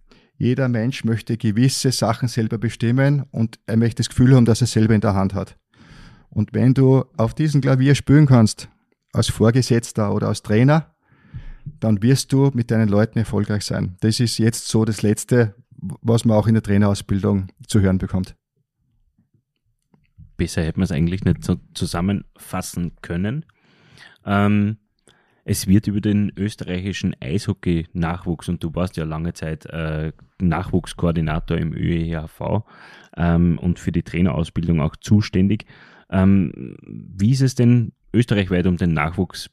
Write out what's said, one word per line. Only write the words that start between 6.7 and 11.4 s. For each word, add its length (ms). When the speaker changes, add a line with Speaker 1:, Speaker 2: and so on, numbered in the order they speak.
Speaker 1:
du 300
auf 180
diesem 260
Klavier 340
spielen 320
kannst, 420
als 160
Vorgesetzter 840
oder 140
als 140
Trainer, 520